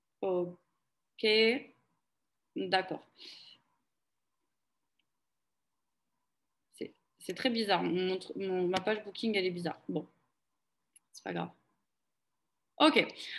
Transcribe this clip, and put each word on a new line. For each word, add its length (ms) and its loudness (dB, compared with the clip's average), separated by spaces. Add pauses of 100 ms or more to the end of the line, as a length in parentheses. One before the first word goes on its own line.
(220)
Ok. 1040 -4 (1300)
D'accord. 500 -2 (3750)
C'est, 180 -12 (280)
c'est 160 -8
très 160 0
bizarre. 320 2
Mon, 340 0 (180)
mon, 320 -2
ma 120 0
page 240 0
Booking, 340 -2
elle 80 2
est 60 0
bizarre. 360 -6
Bon, 200 -4 (1040)
c'est 120 -20
pas 100 -6
grave. 160 -4 (1300)
Ok. 240 6 (360)